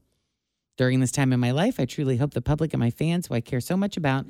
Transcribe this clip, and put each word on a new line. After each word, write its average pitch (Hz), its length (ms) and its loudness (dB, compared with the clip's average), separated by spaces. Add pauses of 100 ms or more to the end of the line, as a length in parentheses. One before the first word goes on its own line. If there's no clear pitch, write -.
(760)
During 127 220 4
this 131 140 2
time 135 180 2
in 123 80 2
my 123 120 2
life, 180 280 0
I 139 60 2
truly 135 320 -2
hope 143 160 0
the 127 80 -2
public 151 320 0
and 131 80 -2
my 117 100 2
fans, 165 360 -2
who 127 60 -4
I 113 80 0
care 123 200 -4
so 175 160 -2
much 196 180 -2
about, 135 340 0